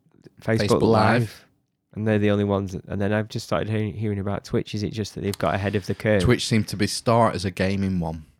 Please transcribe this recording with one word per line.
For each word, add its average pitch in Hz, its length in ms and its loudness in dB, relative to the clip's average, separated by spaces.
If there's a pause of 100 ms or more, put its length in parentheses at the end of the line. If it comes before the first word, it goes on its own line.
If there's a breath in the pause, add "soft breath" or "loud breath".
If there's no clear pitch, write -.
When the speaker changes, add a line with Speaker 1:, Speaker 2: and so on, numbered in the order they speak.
(400)
Speaker 1:
Facebook 110 260 0
Speaker 2:
Facebook 110 160 4
Live. 110 400 4
Speaker 1:
Live. - 240 -10 (460)
And 107 140 -4
they're 107 120 4
the 104 120 4
only 101 140 2
ones. 98 280 0
That, - 140 -10
and 98 140 -4
then 101 120 0
I've 107 160 -2
just - 180 -8
started 104 240 -2
hearing, 107 240 -2
hearing 104 240 -4
about 98 260 -4
Twitch. - 300 -4
Is 107 80 -2
it - 80 -2
just 107 240 -6
that - 60 -10
they've 98 180 -4
got 95 160 0
ahead 101 220 -2
of 95 100 -4
the 101 80 -4
curve? 104 280 2
Speaker 2:
Twitch 117 240 2
seemed 107 220 2
to - 80 -8
be 101 100 0
start 113 480 2
as 92 100 -4
a 98 60 0
gaming 95 500 0
one. 80 240 -6 (140)